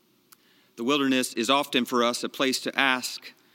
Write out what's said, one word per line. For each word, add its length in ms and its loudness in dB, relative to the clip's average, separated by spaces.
The 80 -8
wilderness 520 2
is 140 0
often 360 2
for 180 2
us 220 0
a 20 -6
place 320 -2
to 180 -4
ask 540 -2